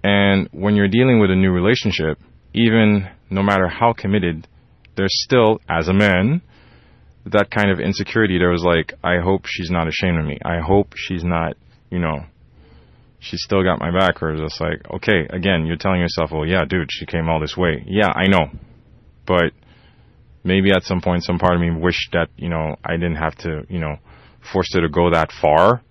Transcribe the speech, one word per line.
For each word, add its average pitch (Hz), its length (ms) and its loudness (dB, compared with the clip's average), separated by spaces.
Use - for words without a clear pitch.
And 101 500 2
when 98 240 0
you're 101 120 4
dealing 120 320 4
with 98 100 4
a 92 60 2
new 95 140 2
relationship, 90 680 0
even 107 540 2
no 95 140 -2
matter 95 260 2
how 117 240 0
committed, 90 560 -2
there's 98 280 -2
still, 110 440 4
as 82 200 0
a 92 40 2
man, 101 480 2
that 101 240 0
kind 101 200 2
of 90 80 0
insecurity. 95 600 0
There 90 120 4
was 87 140 0
like, 85 380 0
"I 87 160 0
hope 92 280 -2
she's 87 240 -8
not 85 160 0
ashamed 85 320 -2
of 76 80 -2
me. 71 180 -8
I 85 160 -2
hope 95 360 0
she's 87 260 -8
not, 85 340 -2
you 87 120 -6
know, 76 240 -4
she's - 240 -12
still 98 180 0
got 92 160 0
my 85 140 -4
back." 90 300 2
Or 78 140 -4
just 78 240 -8
like, 80 200 -4
okay, 95 400 -2
again, 90 360 -2
you're 82 100 -4
telling 92 240 -2
yourself, 82 320 -2
"Well, 78 140 -4
yeah, 87 180 0
dude, 82 260 -4
she - 160 -10
came 82 220 -4
all 80 100 0
this 78 180 -6
way." 82 300 -2
Yeah, 98 260 0
I 92 140 0
know. 90 240 2
But 87 280 0
maybe 95 300 2
at 92 100 2
some 90 180 -2
point, 87 220 -2
some 87 160 -4
part 90 160 2
of 87 60 0
me 85 100 0
wished 85 420 -2
that, 85 240 0
you 82 120 -8
know, 78 260 -4
I 82 100 -4
didn't 85 280 -4
have 80 140 -4
to, 78 320 -8
you 92 100 -8
know, 76 200 -6
force 95 220 -2
her 92 60 2
to 82 80 0
go 85 220 2
that 80 200 2
far. 87 500 4